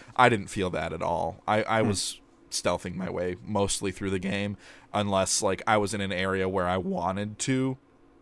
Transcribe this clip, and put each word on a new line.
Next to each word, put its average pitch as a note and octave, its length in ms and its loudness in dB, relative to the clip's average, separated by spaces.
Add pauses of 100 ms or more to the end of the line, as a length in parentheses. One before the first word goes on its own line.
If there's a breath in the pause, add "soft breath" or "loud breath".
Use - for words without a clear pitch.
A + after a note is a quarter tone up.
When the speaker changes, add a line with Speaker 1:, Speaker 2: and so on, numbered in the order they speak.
(140 loud breath)
Speaker 1:
I B2 140 8
didn't G#2+ 200 2
feel F#2 220 -2
that E2+ 220 -4
at E2+ 100 -6
all. E2+ 460 -2
I, G#2+ 160 2
I A2+ 180 2
Speaker 2:
Hmm. A2 60 4
Speaker 1:
was - 320 -2 (300)
stealthing F2+ 440 -2
my F2+ 160 -6
way F2+ 240 -2 (100)
mostly G2+ 460 0
through F#2+ 200 -4
the F#2+ 100 0
game, G2+ 360 -2 (360 loud breath)
unless, G2+ 500 2
like, F#2+ 240 0
I A2 120 6
was G2+ 160 0
in G2+ 60 -2
an G2 120 -2
area F#2+ 360 0
where F#2 200 0
I F2+ 80 2
wanted F#2+ 640 -4
to, C3 380 0 (420)